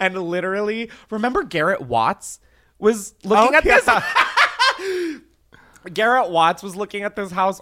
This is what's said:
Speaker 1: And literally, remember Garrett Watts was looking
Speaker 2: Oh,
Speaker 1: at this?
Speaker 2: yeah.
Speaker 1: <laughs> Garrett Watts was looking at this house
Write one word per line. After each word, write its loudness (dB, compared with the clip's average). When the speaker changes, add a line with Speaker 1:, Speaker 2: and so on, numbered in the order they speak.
Speaker 1:
And -2
literally, -4
remember -2
Garrett -2
Watts -2
was 0
looking 4
Speaker 2:
Oh, 4
Speaker 1:
at 4
this? 4
Speaker 2:
yeah. 0
Speaker 1:
<laughs> -20
Garrett 2
Watts 2
was -10
looking -8
at -8
this -8
house -2